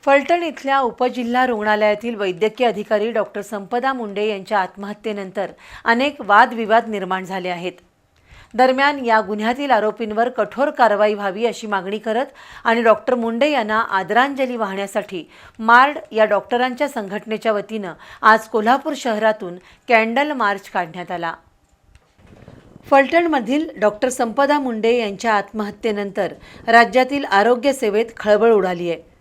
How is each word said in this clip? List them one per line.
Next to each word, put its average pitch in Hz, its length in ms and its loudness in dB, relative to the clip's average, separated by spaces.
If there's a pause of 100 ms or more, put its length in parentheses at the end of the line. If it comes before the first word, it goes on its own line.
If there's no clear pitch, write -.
फलटण 277 380 2
इथल्या 269 360 -2
उपजिल्हा 247 640 -2
रुग्णालयातील 214 680 0
वैद्यकीय 208 520 0
अधिकारी 208 440 -2
डॉक्टर 208 300 -4
संपदा 240 520 -6
मुंडे 208 320 -6
यांच्या 202 340 -2
आत्महत्येनंतर 202 880 -8 (380)
अनेक 254 340 2
वादविवाद 226 680 4
निर्माण 185 380 -6
झाले 180 240 -6
आहेत. 175 220 -6 (840)
दरम्यान, 262 520 2
या 220 220 4
गुन्ह्यातील 240 440 -2
आरोपींवर 214 580 0
कठोर 240 400 -2
कारवाई 214 440 2
व्हावी 202 320 -4
अशी 220 220 -4
मागणी 202 300 -4
करत 226 280 -4 (380)
आणि 233 180 0
डॉक्टर 226 340 2
मुंडे 233 340 -2
यांना 220 300 -2
आदरांजली 240 760 0
वाहण्यासाठी 196 760 -6 (300)
मार्ड 254 380 6 (140)
या 214 140 4
डॉक्टरांच्या 240 600 -2
संघटनेच्या 214 640 -6
वतीनं 202 420 -6 (280)
आज 220 180 8
कोल्हापूर 240 580 0
शहरातून 214 560 -2 (340)
कॅन्डल 233 440 2
मार्च 202 380 -2
काढण्यात 175 420 -8
आला. 170 220 -6 (1600)
फलटणमधील 285 800 2 (100)
डॉक्टर 208 300 0
संपदा 269 500 0
मुंडे 233 380 0
यांच्या 214 360 -2
आत्महत्येनंतर 202 1000 -4 (340)
राज्यातील 247 580 4
आरोग्य 240 480 2
सेवेत 220 320 0 (120)
खळबळ 214 340 4
उडाली 180 380 0
आहे. - 320 -8